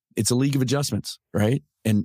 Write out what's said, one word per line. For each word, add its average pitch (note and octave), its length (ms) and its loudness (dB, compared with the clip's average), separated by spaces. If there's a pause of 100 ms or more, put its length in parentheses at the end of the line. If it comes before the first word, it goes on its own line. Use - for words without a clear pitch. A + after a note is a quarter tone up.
(180)
it's A2 120 0
a B2 40 2
league C#3 220 2
of C3 60 2
adjustments, B2+ 560 -4 (140)
right? A2+ 300 0 (220)
And, G#2 200 2